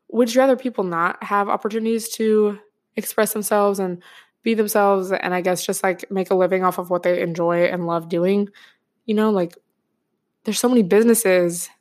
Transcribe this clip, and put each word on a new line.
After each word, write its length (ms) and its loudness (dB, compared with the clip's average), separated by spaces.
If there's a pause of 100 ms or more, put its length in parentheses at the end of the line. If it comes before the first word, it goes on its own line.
would 220 0
you 80 2
rather 160 4
people 280 -6
not 400 -2
have 260 -2
opportunities 600 -2
to 500 0 (360)
express 380 -2
themselves 460 0
and 240 -6 (400)
be 100 0
themselves 580 0
and, 220 -2
I 80 -2
guess, 240 -2
just, 160 -4
like, 300 -4
make 180 -4
a 60 2
living 280 2
off 140 0
of 140 -6
what 100 0
they 220 0
enjoy 400 0
and 240 -2
love 200 -4
doing? 420 0 (580)
You 80 -2
know, 160 2
like, 260 -2 (880)
there's 140 -4
so 80 0
many 160 4
businesses 840 2 (120)